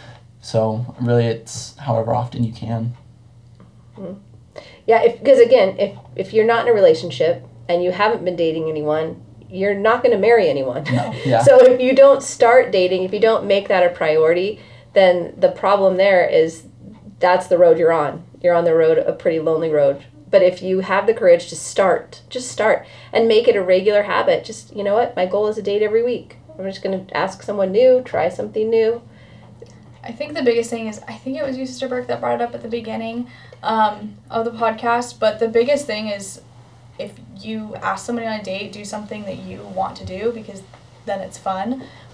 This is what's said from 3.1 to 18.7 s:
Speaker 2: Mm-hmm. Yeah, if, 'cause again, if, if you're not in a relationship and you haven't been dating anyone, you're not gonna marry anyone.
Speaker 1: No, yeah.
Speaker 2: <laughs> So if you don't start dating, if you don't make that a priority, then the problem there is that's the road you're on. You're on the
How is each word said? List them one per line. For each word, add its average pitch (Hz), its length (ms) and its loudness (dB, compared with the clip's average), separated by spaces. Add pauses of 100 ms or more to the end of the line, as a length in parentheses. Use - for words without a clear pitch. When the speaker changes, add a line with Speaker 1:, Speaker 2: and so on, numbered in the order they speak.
Speaker 2:
Mm-hmm. 190 180 -14 (720)
Yeah, 226 160 4
if, - 220 0
'cause 262 140 6
again, 226 400 4
if, 196 180 -4 (200)
if - 180 -8
you're 214 120 4
not 233 200 0
in 240 60 2
a - 20 4
relationship 170 720 2 (220)
and 175 160 0
you 180 80 0
haven't 202 320 0
been 180 120 -2
dating 160 320 -2
anyone, 156 540 -4 (260)
you're 196 260 -4
not 220 280 0
gonna 233 160 2
marry 208 320 4
anyone. 135 340 -4
Speaker 1:
No, 123 300 -4 (100)
yeah. 120 180 2
Speaker 2:
<laughs> - 20 2
So 254 200 8
if 254 160 6
you 254 140 2
don't 269 280 6
start 233 500 2
dating, 185 320 0
if 190 100 -6
you 208 60 -2
don't 220 260 2
make 196 220 0
that 185 180 2
a 175 80 -2
priority, 165 640 0 (340)
then 180 460 2
the 180 140 4
problem 196 460 2
there 190 300 4
is 160 360 0 (560)
that's 185 260 2
the 175 120 0
road 170 200 6
you're 165 140 4
on. 156 320 -2 (180)
You're 175 120 2
on 170 100 2
the 165 100 2